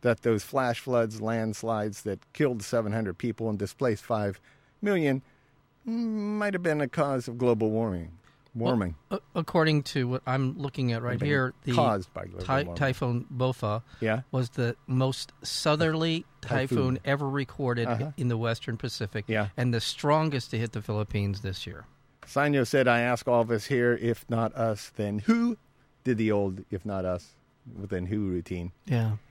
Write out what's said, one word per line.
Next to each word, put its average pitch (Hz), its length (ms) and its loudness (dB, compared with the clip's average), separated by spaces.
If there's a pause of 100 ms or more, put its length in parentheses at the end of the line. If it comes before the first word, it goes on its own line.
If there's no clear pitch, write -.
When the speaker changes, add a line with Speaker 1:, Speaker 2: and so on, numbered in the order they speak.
Speaker 1:
that 117 200 2
those 113 200 2
flash 127 380 0
floods, 113 420 0
landslides 110 800 -2
that 98 160 -4 (140)
killed 123 320 0
seven 113 280 0
hundred 107 260 -2
people 113 300 -4
and 107 80 -2
displaced 104 480 -2
five 104 360 -2 (420)
million 160 400 2 (640)
might 214 680 -2
have 185 100 -2
been 156 200 2
a 135 60 0
cause 139 400 0
of 120 100 -8
global 113 320 4
warming. 98 400 0 (440)
Warming. 113 420 2 (120)
Speaker 2:
Well, 196 120 -4 (140)
a-, - 40 0
according 156 460 2
to 127 240 -2
what 127 180 -4
I'm 131 320 0
looking 135 340 -2
at 113 100 -2
right 120 160 -2
Speaker 1:
Been 139 100 0
Speaker 2:
here, 135 260 2 (100)
the 131 80 0
Speaker 1:
caused 120 400 2
by 95 140 -10
global 90 180 -10
Speaker 2:
ty-, 135 200 2
Speaker 1:
warming. 85 100 -8
Speaker 2:
Typhoon 127 600 0
Bofa 123 480 0 (180)
Speaker 1:
Yeah. 113 300 0
Speaker 2:
was 127 200 0
the 120 260 -2 (100)
most 131 460 -2 (100)
southerly 160 840 0 (160)
Speaker 1:
Typhoon. 131 540 0
Speaker 2:
typhoon - 100 -4
ever 139 240 0
recorded 127 580 -2
Speaker 1:
Uh-huh. 120 300 -2
Speaker 2:
in 123 100 0
the 117 80 0
Western 113 400 -2
Pacific 110 500 -6
Speaker 1:
Yeah. 107 300 0
Speaker 2:
and 123 160 0
the 113 80 0
strongest 151 680 0
to 117 80 -2
hit 113 140 -2
the 110 100 -6
Philippines 101 580 -2
this 95 260 -8
year. - 180 -14 (420)
Speaker 1:
Sanyo 139 400 2
said, 135 220 4
"I 120 120 6
ask 120 260 0
all 120 140 6
of 113 100 2
us 110 160 0
here, 120 360 4
if 117 260 0
not 113 260 0
us, 113 420 -2
then 104 240 -2
who?" 233 360 2 (460)
Did 123 160 0
the 110 140 2
old 98 380 0
"if 98 140 -8
not 98 200 -4
us, 90 300 -4 (320)
then 95 400 -6
who" 104 220 -2
routine. 87 440 -4 (120)
Speaker 2:
Yeah. 117 280 0 (180)